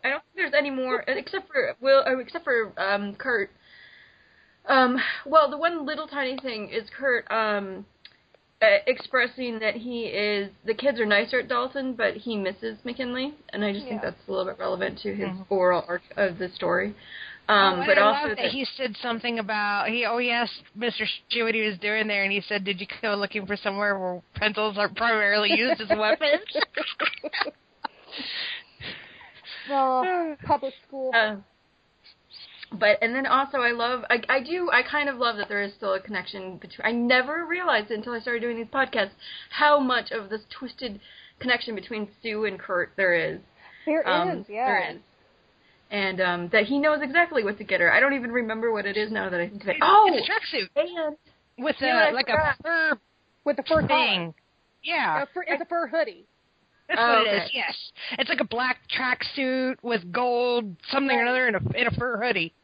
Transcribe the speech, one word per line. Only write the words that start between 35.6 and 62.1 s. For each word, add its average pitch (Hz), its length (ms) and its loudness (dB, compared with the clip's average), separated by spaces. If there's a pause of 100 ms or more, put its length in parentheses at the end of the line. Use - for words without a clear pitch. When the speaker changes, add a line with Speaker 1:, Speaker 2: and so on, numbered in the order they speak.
Speaker 1:
is 202 120 -4
still 196 200 -2
a 190 60 0
connection 185 580 -8
between, - 280 -12
I 220 60 2
never 254 540 2
realized 311 460 0
it 226 40 -2
until 220 180 -8
I 233 80 -6
started 233 200 -2
doing 233 160 -4
these 226 160 -8
podcasts, 254 380 0 (380)
how 294 300 6
much 247 320 0
of 202 180 -8
this 214 120 -6 (160)
twisted 240 420 -10 (400)
connection 240 360 -2
between 208 320 -8 (160)
Sue 214 220 -2
and 190 140 -2
Kurt 180 360 -2
there 185 180 4
is. 160 260 0 (460)
Speaker 2:
There 311 220 0
Speaker 1:
Um, 180 220 2 (100)
Speaker 2:
is, 196 100 -12
yeah. 220 180 -2
Speaker 1:
there 185 240 0
is. 170 60 -14 (920)
And, 190 320 -2
um, 175 320 0
that 196 100 6
he 262 160 0
knows 302 220 2
exactly 302 420 2
what 208 140 -2
to 214 80 -12
get 185 160 0
her. 170 100 6
I 202 80 6
don't 277 140 4
even 240 180 -4
remember 226 400 0
what 208 140 -2
it 202 100 -4
is 214 160 -2
now 190 180 -2
that 175 120 -2
I 175 80 -2
think 202 140 -14
of 202 60 -2
it. 180 60 2
Speaker 3:
It's, 302 80 -2
Speaker 1:
Oh! 403 300 10
Speaker 3:
it's 233 140 0
a - 40 -2
tracksuit. 294 460 -2
Speaker 1:
And 320 400 -2 (400)
Speaker 3:
With 277 240 0
Speaker 1:
you 269 60 0
know 254 60 4
Speaker 3:
a, - 40 4
Speaker 1:
what 208 100 6
I - 40 4
Speaker 3:
like, 262 180 -2
a - 20 2
Speaker 1:
forgot? 269 320 2
Speaker 3:
fur 320 360 0 (440)
Speaker 2:
With 285 160 0
a 277 40 -8
fur 320 220 4
Speaker 3:
thing. - 20 -2
Speaker 2:
collar. 208 460 2 (500)
Speaker 3:
Yeah. 277 400 0
Speaker 2:
A - 100 -2
fur, 359 120 -6
it's 339 160 -2
a 339 40 -6
fur 339 220 -2
hoodie. 226 380 -2 (600)
Speaker 3:
That's - 160 0
Speaker 1:
Oh, 233 160 6
Speaker 3:
what 220 80 4
it - 40 2
Speaker 1:
okay. 202 120 2
Speaker 3:
is, - 100 -8
yes. 208 220 -4 (440)
It's 285 100 0
like 320 100 -2
a 240 60 2
black 247 320 -2 (200)
tracksuit 262 840 -2
with 214 320 -2
gold 240 600 0 (160)
something 269 240 2
or 233 100 2
Speaker 2:
Right. 240 40 2
Speaker 3:
another 254 220 2
in 214 60 0
a, - 260 0
in 240 60 4
a 226 40 2
fur 240 320 -4